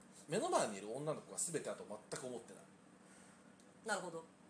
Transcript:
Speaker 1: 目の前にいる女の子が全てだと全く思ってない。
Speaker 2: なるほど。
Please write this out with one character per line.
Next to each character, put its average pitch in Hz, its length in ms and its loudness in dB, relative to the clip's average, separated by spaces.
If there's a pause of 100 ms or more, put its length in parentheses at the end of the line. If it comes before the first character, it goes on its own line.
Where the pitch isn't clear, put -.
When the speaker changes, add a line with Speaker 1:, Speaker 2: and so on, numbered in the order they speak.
(260)
Speaker 1:
目 170 120 4
の 330 100 6
前 247 200 8
に 101 100 -2
い - 20 -6
る 101 100 -4
女 147 220 2
の 113 80 -2
子 - 100 -12
が 98 60 -10
全 160 240 2
て 113 80 -2
だ 101 60 2
と 92 100 -6
全 101 140 -6 (200)
く 127 80 -4
思 123 120 -2
っ - 20 -10
て 98 140 -12
な - 60 -14
い。 - 40 -16 (1200)
Speaker 2:
な 214 120 4
る 185 40 2
ほ 180 100 -4
ど。 165 140 -4 (260)